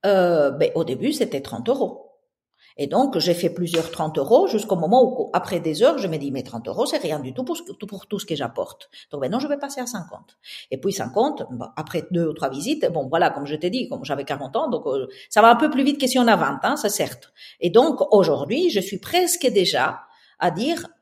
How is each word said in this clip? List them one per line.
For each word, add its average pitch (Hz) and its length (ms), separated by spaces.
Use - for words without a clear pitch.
Euh, 175 460
ben, 139 240
au 165 100
début, 180 300
c'était 190 280
trente 120 280
euros. 269 380
Et 143 120
donc, 175 320
j'ai 170 160
fait 170 160
plusieurs 170 400
trente 156 260
euros 226 300
jusqu'au 214 280
moment 180 280
où, - 280
après 180 280
des 160 240
heures, 294 160
je 202 80
me 160 100
dis, « 139 140
Mais 131 100
trente - 260
euros, 226 200
c'est 294 100
rien 151 220
du 131 160
tout 254 80
pour 320 120
ce - 60
que, - 240
pour 190 220
tout 202 100
ce - 80
que - 80
j'apporte. » 123 560
Donc 143 100
maintenant, 156 160
je 285 100
vais 285 120
passer 277 200
à 247 60
cinquante. 180 540
Et - 80
puis 196 120
cinquante, 202 600
bon, 120 240
après 156 340
deux 170 200
ou 151 40
trois 147 160
visites, 170 420
bon, 147 180
voilà, 165 200
comme 139 160
je 143 100
t'ai 165 140
dit, 233 200
comme - 140
j'avais 143 220
quarante 139 300
ans, 285 140
donc, 160 180
euh, 131 180
ça 208 140
va 233 80
un 233 40
peu 294 140
plus 262 140
vite 285 180
que 262 60
si 262 100
on 247 80
a 220 100
vingt, 143 280
hein, 254 140
ça 214 120
certes. - 420
Et 175 100
donc, 262 320
aujourd'hui, 180 600
je 208 80
suis 190 180
presque 349 480
déjà 175 540
à 175 100
dire 269 380